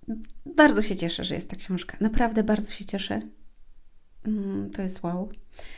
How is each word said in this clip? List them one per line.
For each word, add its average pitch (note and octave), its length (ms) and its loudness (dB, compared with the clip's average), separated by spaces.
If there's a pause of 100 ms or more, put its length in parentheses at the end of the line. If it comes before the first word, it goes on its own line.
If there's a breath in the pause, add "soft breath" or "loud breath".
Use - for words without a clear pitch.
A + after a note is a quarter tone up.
(460)
bardzo D4 360 8
się G#3 140 0
cieszę, E3+ 280 -2
że F3+ 120 -2
jest - 140 -6
ta - 60 -8
książka. - 460 -6
Naprawdę A3 420 4
bardzo G#3+ 280 2
się - 140 -10
cieszę. G#3 360 -2 (1000)
Mm, G3 460 -2
to G3 120 -6
jest F#3+ 220 -4
wow. F3+ 260 -4 (480 loud breath)